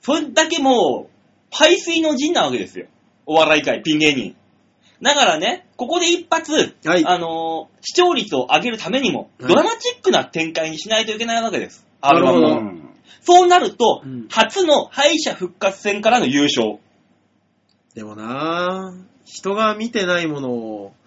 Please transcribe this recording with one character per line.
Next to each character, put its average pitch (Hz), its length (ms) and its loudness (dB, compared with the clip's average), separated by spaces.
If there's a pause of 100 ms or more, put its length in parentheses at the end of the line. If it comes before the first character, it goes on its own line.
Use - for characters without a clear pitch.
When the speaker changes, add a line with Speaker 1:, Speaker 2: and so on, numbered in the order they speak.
Speaker 1:
そ 254 100 -2
れ 311 180 -2
だ 311 160 2
け 330 140 -4
も 196 500 2
う、 - 460 -20
背 277 200 6
水 339 240 -4
の 311 140 0
陣 294 200 -2
な 220 100 2
わ 135 80 -2
け 120 60 -2
で 95 80 -4
す - 120 -16
よ。 85 80 -14 (380)
お 156 100 -6
笑 156 240 4
い 143 40 -2
界、 123 200 -4
ピ 160 120 -2
ン 151 40 2
芸 151 160 4
人。 107 220 -6 (640)
だ 285 140 2
か 277 100 2
ら 165 140 2
ね、 233 280 -4 (100)
こ 247 120 -8
こ 339 120 -2
で 339 120 0
一 339 160 -4
発、 311 560 -2
Speaker 2:
は 170 140 2
い。 160 60 2
Speaker 1:
あ 175 140 2
の 165 540 -8
ー、 - 80 -20
視 - 140 -14
聴 359 200 4
率 220 220 -4
を 127 160 -2
上 156 80 4
げ 233 120 -4
る 220 60 -10
た 165 120 -8
め 254 100 0
に 233 100 0
も、 117 200 -6 (100)
Speaker 2:
は 127 60 -10
い。 - 20 -6
Speaker 1:
ド 180 80 6
ラ 311 80 4
マ 440 120 0
チ 480 200 -6
ッ - 60 -20
ク 392 80 0
な 139 160 2
展 160 260 -6
開 160 180 -4
に 156 80 -12
し 202 100 -14
な 220 120 0
い 226 60 -4
と 220 60 -8
い 214 60 -8
け 226 60 -6
な 226 160 -4
い - 20 -6
わ 226 80 -4
け 165 80 -4
で - 120 -8
す。 - 160 -20 (160)
Speaker 2:
な 139 100 4
る - 140 4
ほ - 80 4
ど。 - 40 4
Speaker 1:
ア - 20 6
ー - 0 -
ル 156 60 6
ワ 139 140 0
ン 110 40 -8
も。 101 60 -10
Speaker 3:
う 87 40 -16
ん。 - 160 -20 (320)
Speaker 1:
そ 359 220 8
う - 40 4
な 359 100 6
る 247 120 0
と、 214 340 0
Speaker 2:
う 135 40 -12
ん。 120 200 -12
Speaker 1:
初 220 360 0
の 294 200 2
敗 302 340 0
者 208 160 -4
復 180 200 -10
活 - 260 -4
戦 208 220 -4
か 220 80 2
ら 247 100 2
の 170 60 -2
優 143 160 2
勝。 117 360 0 (1160)
Speaker 2:
で 110 100 -14
も 107 120 -16
な 170 800 -6
ぁ、 185 80 -20 (220)
人 - 300 -8
が 214 200 0
見 220 160 -8
て 208 160 -2
な 175 140 0
い 170 60 -4
も 147 140 -4
の 131 100 -6
を、 110 420 -8 (140)